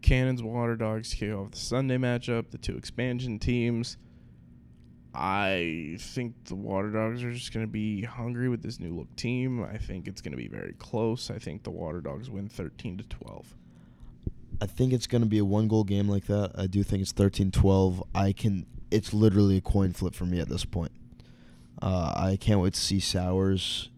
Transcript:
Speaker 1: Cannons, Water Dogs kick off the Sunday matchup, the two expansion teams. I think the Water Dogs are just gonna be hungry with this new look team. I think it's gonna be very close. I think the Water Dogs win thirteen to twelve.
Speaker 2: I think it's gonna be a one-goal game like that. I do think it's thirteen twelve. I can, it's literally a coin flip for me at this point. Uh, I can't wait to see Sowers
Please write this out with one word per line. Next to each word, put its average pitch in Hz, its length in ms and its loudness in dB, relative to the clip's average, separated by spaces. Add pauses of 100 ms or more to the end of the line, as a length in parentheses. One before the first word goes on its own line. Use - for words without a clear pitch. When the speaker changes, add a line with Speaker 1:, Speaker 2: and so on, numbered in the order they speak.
Speaker 1:
Cannons, 127 400 6
Water 117 340 -2
Dogs 110 380 -4
kick 107 180 -2
off 98 200 -6
the - 60 -14
Sunday 127 380 0
matchup, 120 540 -2
the 113 80 -14
two - 180 -6
expansion 123 640 -6
teams. 120 580 0 (1160)
I 85 840 -2
think 120 340 -6 (100)
the - 100 -10
Water 98 360 -2
Dogs 110 320 -2
are 120 100 -6
just 120 200 -10
gonna 110 140 -2
be 107 360 -2
hungry 120 460 -4
with 120 140 -2
this - 180 -10
new 85 160 -6
look - 180 -12
team. 127 480 -2
I 101 140 -8
think 90 320 -8
it's - 140 -12
gonna 71 140 -8
be 58 120 -8
very 50 240 -10
close. 113 580 -4
I 95 80 -6
think - 240 -10
the 101 80 -8
Water 85 300 -8
Dogs 73 300 -8
win 101 180 -8
thirteen 90 500 -10
to 98 60 -10
twelve. - 500 -14 (1040)
Speaker 2:
I 104 60 0
think 127 260 2
it's 123 140 0
gonna 117 200 4
be 107 120 4
a 104 60 4
one-goal 107 400 4
game 101 240 2
like 101 180 0
that. 101 300 0
I 92 100 0
do 98 160 2
think 98 200 0
it's 95 100 -4
thirteen 98 380 4
twelve. 95 520 6 (120)
I 98 180 4
can, 98 340 0 (240)
it's 104 240 2
literally 101 440 8
a - 20 2
coin 95 320 2
flip 90 220 -2
for - 100 -6
me 90 160 0
at - 80 -2
this - 160 -4
point. - 280 -4 (880)
Uh, 90 360 0
I 95 240 2
can't 104 200 4
wait 92 140 2
to - 60 -2
see - 200 0
Sowers 95 960 0